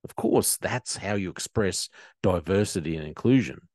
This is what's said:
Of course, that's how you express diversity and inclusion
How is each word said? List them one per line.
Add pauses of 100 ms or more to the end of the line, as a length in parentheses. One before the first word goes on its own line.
Of
course,
that's
how
you
express (340)
diversity
and
inclusion (140)